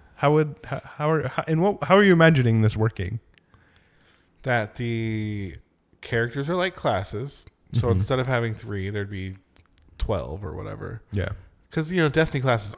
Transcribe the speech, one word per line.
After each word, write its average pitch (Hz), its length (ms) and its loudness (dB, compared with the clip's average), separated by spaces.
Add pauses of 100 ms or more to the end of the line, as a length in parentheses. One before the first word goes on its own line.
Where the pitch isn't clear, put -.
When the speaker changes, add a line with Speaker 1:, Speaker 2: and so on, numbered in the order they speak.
(160)
Speaker 1:
How 147 180 2
would, 151 220 2 (100)
how, 135 180 -8
how - 260 -4
are, 160 200 0
how, - 180 -4
in 160 140 2
what, 202 240 0
how 185 100 6
are 208 80 8
you 196 80 8
imagining 135 520 6
this 107 120 4
working? 107 440 -2 (1200)
Speaker 2:
That 120 320 -2
the 110 800 -4 (460)
characters 120 480 -2
are 180 60 -2
like 180 200 -2
classes. 110 680 -4 (260)
So 117 160 0
Speaker 1:
Mm-hmm. 107 120 4
Speaker 2:
instead 131 200 0
of 127 80 -2
having 117 280 0
three, 101 340 -8
there'd 101 220 -6
be 95 240 -8 (640)
twelve 90 460 -4
or 82 120 -10
whatever. - 460 -12 (100)
Speaker 1:
Yeah. 101 180 -2 (420)
Speaker 2:
'Cause, 160 200 -4
you 180 100 2
know, 151 80 4
Destiny 156 320 0
classes 110 360 0